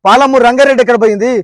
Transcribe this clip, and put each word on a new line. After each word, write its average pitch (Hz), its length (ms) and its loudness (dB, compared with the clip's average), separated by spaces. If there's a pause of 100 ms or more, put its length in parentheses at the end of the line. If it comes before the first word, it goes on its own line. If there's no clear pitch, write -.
పాలమూరు 262 380 2
రంగారెడ్డి 254 400 0
ఎక్కడ 233 180 0
పోయింది 220 300 -2 (120)